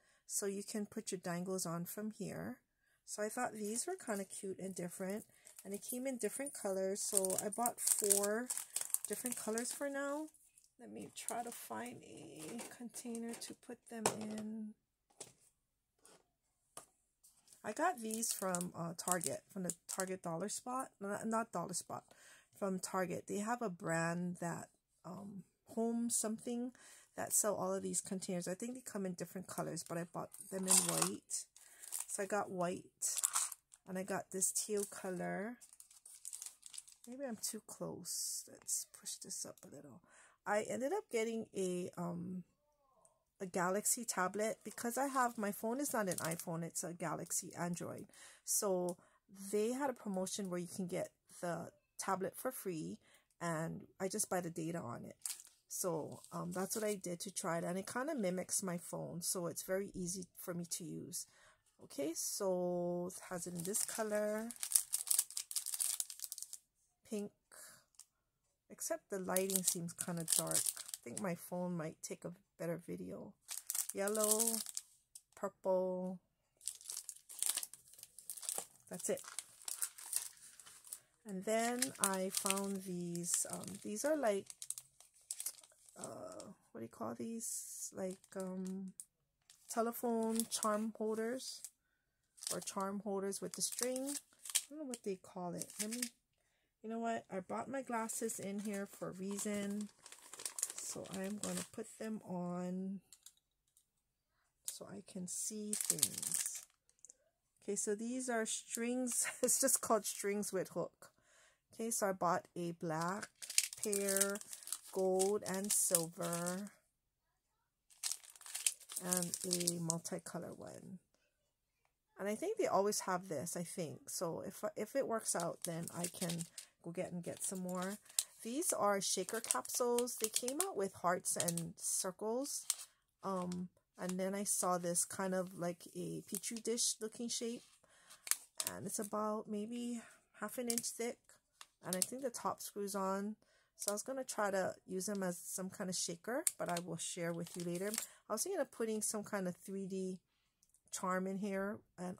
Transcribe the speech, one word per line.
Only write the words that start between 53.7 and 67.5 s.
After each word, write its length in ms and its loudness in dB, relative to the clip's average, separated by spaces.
I 80 2
just 220 0
buy 100 4
the 120 -2
data 280 -2
on 240 -6
it. 140 -12
So, 540 0
um, 200 -4
that's 240 0
what 100 2
I 80 4
did 280 -2
to 100 -6
try 260 2
it, 60 2
and 160 2
it 120 -4
kinda 220 2
mimics 480 2
my 160 0
phone, 460 -4
so 240 2
it's 160 -4
very 320 2
easy 320 -2
for 160 -4
me 120 -2
to 180 -4
use. 420 -6
Okay, 320 -2
so 960 2
it 80 -8
has 160 -4
it 100 -4
in 80 -2
this 220 2
color, 640 0
pink, 220 -4